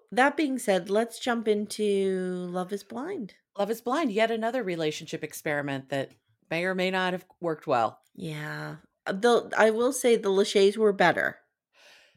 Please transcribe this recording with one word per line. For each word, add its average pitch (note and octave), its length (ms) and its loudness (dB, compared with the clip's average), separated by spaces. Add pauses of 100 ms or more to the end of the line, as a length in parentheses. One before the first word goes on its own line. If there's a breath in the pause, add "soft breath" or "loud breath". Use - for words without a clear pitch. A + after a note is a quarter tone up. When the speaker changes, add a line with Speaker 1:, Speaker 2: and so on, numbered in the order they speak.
(100)
Speaker 1:
that C4+ 260 4
being C4 220 0
said, F#3 320 0
let's A3+ 300 0
jump A#3 260 -2
into G3 1040 -2
Love F3+ 220 -6
Is G3+ 100 -6
Blind. C4+ 520 -10 (220)
Speaker 2:
Love G3+ 140 -2
Is A3+ 100 -6
Blind, C4+ 300 -2
yet A3 220 2
another A3+ 320 -2
relationship D#3+ 580 -4
experiment C#3+ 680 -4
that C3+ 200 -4 (400)
may E3 140 -2
or F#3 100 0
may F#3 160 0
not F#3 220 0
have F3+ 120 -6 (160)
worked D#3+ 240 -4
well. A#2+ 360 0 (160)
Speaker 1:
Yeah. D3+ 600 -10 (300)
Uh, - 60 -2
the, A3+ 440 4
I A3 140 6
will A#3+ 220 0
say A#3+ 240 4
the G3+ 140 0
Lachey's G3+ 460 4
were G#3+ 160 4
better. E3 460 2 (800 soft breath)